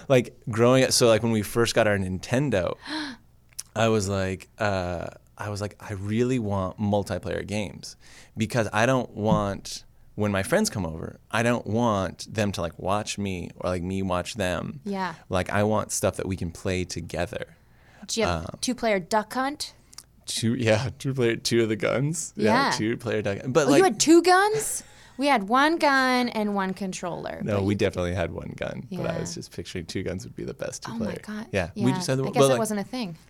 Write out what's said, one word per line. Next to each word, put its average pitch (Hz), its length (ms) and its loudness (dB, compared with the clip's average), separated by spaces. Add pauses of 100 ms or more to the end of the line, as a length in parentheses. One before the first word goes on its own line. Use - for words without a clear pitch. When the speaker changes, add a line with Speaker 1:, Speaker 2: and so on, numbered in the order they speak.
Speaker 1:
Like, 127 280 4 (140)
growing 120 340 6
up, - 80 4
so, 127 160 6
like, 110 140 6
when 117 100 2
we 110 120 2
first 113 320 0
got 113 120 6
our 101 100 2
Nintendo, 95 800 0 (480)
Speaker 2:
<gasps> - 520 -18
Speaker 1:
I 113 140 2
was 110 200 2
like, 95 400 -2 (100)
uh, 90 480 -2 (300)
I 104 120 -8
was 101 120 -6
like, 104 180 -6
"I - 140 -12
really 110 460 0
want 98 400 -2
multiplayer 98 680 -2
games," 98 520 -8 (400)
because 110 360 0
I 107 120 2
don't 127 260 2
want, 104 720 0 (320)
when 104 160 0
my 98 120 2
friends 214 260 2
come 95 160 -4
over, 82 340 -8 (120)
I 110 120 2
don't 117 240 2
want 104 640 0
them 104 200 0
to, - 80 -6
like, 85 180 -4
watch 104 380 -2
me 95 400 -4
or, - 120 -4
like, 90 140 -2
me 95 180 -2
watch 90 340 -2
them. 90 500 -2
Speaker 2:
Yeah. 190 300 -4 (140)
Speaker 1:
Like, 92 220 -2
I 101 120 2
want 107 280 0
stuff - 260 0
that - 100 -4
we 95 80 -4
can 87 160 -6
play 92 340 -4
together. - 680 -6 (520)
Speaker 2:
Do 226 140 -2
you 208 60 2
have 165 180 -2
Speaker 1:
Um, - 160 -12
Speaker 2:
two-player 233 380 0
Duck 208 340 -2
Hunt? 269 400 -4 (520)
Speaker 1:
Two, - 300 0
yeah, 117 340 2 (100)
two 135 140 -4
player, 120 220 2
two 117 280 2
of 110 60 0
the 110 60 0
guns. 139 640 -2
Yeah, 220 320 4
Speaker 2:
Yeah. - 80 0
Speaker 1:
two 113 180 0
player 110 260 -2
Duck 101 200 -2
Hunt. 131 120 -6
But, 165 140 4
Speaker 2:
Oh, 262 40 6
Speaker 1:
like, 285 80 6
Speaker 2:
you 381 40 8
had 359 160 2
two 330 220 8
guns? 392 600 4 (360)
We 269 100 0
had 254 220 4
one 285 280 4
gun 262 520 4
and 208 260 -2
one 190 180 -2
controller, 175 680 -6
Speaker 1:
No, 104 140 0
Speaker 2:
but 98 80 2
Speaker 1:
we 104 80 4
Speaker 2:
you 104 40 0
Speaker 1:
definitely 90 380 0
had 85 160 -2
one - 240 -10
gun, - 340 -8
but 185 160 -8
I - 80 -2
Speaker 2:
Yeah. 165 60 -6
Speaker 1:
was - 160 -8
just - 160 -14
picturing 87 340 -10
two 98 160 -6
guns 90 220 -6
would - 120 -16
be - 100 -8
the 62 100 -8
best - 280 -10
two - 80 -10
Speaker 2:
Oh 226 60 -8
my 226 100 -4
Speaker 1:
player. 185 140 -8
Speaker 2:
God. 214 300 -12
Speaker 1:
Yeah, 90 240 -2
we 120 160 2
Speaker 2:
Yeah. 131 40 2
Speaker 1:
just - 120 -4
had 131 100 0
the 135 60 -2
Speaker 2:
I - 40 -2
Speaker 1:
one, - 60 -6
Speaker 2:
guess - 80 2
Speaker 1:
but, 135 60 8
Speaker 2:
that 135 60 6
Speaker 1:
like, 120 60 0
Speaker 2:
wasn't 202 200 -2
a 196 60 -4
thing. 202 320 -8 (120)